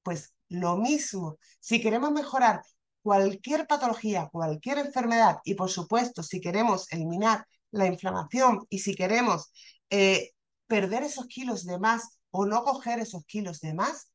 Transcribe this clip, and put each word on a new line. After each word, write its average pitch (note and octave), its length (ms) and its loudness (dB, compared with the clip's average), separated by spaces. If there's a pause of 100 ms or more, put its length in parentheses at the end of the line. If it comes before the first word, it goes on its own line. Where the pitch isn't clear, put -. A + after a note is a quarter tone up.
Pues E3+ 320 -8 (140)
lo F3 300 0
mismo, G#3 600 -2 (220)
si A3+ 220 0
queremos A#3+ 300 2
mejorar C4 500 2 (400)
cualquier G3+ 680 2
patología, A3 640 0
cualquier E3 480 -2
enfermedad, A#3 640 4
y G3+ 100 -4
por F#3+ 160 -2
supuesto, G#3+ 540 -2
si F3+ 180 -8
queremos G3 500 0
eliminar F3 540 0 (260)
la G3 140 2
inflamación F#3+ 840 0
y G3 120 -6
si G3 160 -4
queremos, F#3+ 560 0 (400)
eh, G3 400 2 (340)
perder G#3+ 380 0
esos C#4 240 -8
kilos A#3 380 -8
de F3+ 120 -6
más A3+ 420 0 (120)
o G3+ 160 0
no A3 160 0
coger B3+ 340 -2
esos G#3+ 280 -8
kilos F#3+ 360 -8
de D#3 140 -6
más - 400 -4